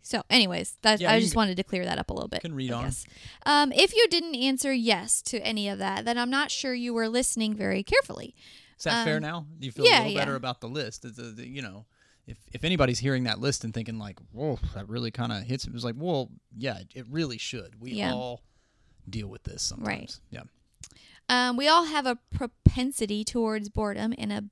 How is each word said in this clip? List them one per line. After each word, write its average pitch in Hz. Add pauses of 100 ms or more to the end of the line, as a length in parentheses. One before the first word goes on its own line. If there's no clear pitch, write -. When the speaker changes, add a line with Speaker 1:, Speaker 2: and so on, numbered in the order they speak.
Speaker 1:
So, -
anyways, 180
that, 214
Speaker 2:
Yeah, 180
Speaker 1:
I 226
Speaker 2:
you 226
Speaker 1:
just 180
Speaker 2:
can, 226
Speaker 1:
wanted 190
to 190
clear 180
that -
up -
a -
little -
bit, -
Speaker 2:
can 165
read 131
Speaker 1:
I 117
Speaker 2:
on. 120
Speaker 1:
guess. 131 (400)
Um, 294
if -
you 453
didn't 330
answer 269
yes 226
to 233
any 214
of 196
that, 196
then 233
I'm 240
not 277
sure 262
you 240
were 226
listening 226
very 196
carefully. - (440)
Speaker 2:
Is -
that 226
fair 156
Speaker 1:
Um, 156
Speaker 2:
now? 156 (120)
Do 135
you 127
feel -
Speaker 1:
yeah, -
Speaker 2:
a 233
little 214
Speaker 1:
yeah. 202
Speaker 2:
better 143
about 123
the 117
list? 127
It's 113
a, 120
the, 113
you 135
know, 104 (380)
if, 120 (160)
if -
anybody's 139
hearing 127
that 104
list 135
and 110
thinking 113
like, 101 (120)
"Whoa, 127 (160)
that 98
really 117
kinda 117
hits," 123
it 117
was 120
like, 117
"Well, 143 (260)
yeah, 110 (140)
it 127
really 143
should." 110
We 120
Speaker 1:
Yeah. 202
Speaker 2:
all 123 (680)
deal 104
with -
this -
sometimes. -
Speaker 1:
Right. - (100)
Speaker 2:
Yeah. - (880)
Speaker 1:
Um, 247
we 285
all 330
have 302
a 240 (160)
propensity 233
towards 214
boredom 214
and 208
a 208